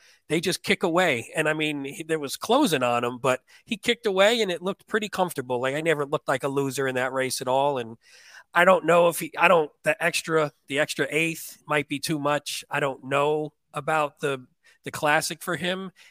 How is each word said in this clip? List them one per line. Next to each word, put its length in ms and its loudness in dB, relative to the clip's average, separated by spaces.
they 120 0
just 240 -2
kick 180 0
away. 540 2
And 120 2
I 40 2
mean, 320 -4
he, 180 -10
there 160 -4
was 180 -8
closing 460 2
on 220 2
him, 140 -4
but 240 0
he 120 -6
kicked 300 -2
away 340 4
and 100 0
it 100 -4
looked 280 -8
pretty 200 -2
comfortable. 520 -2
Like, 160 0
I 60 -4
never 220 2
looked 220 -4
like 160 0
a 60 -2
loser 400 -2
in 80 -2
that 160 0
race 280 -2
at 60 -8
all. 320 2
And 180 -8
I 80 6
don't 220 6
know 220 6
if 100 0
he, 180 -8
I 120 4
don't, 220 4
the 200 0
extra, 500 0
the 100 -2
extra 320 -2
eighth 560 -6
might 220 -2
be 100 -6
too 220 -4
much. 500 -4
I 80 -4
don't 260 -4
know 480 -2
about 460 -2
the, 260 -4
the 80 -10
classic 500 0
for 140 -4
him. 340 -6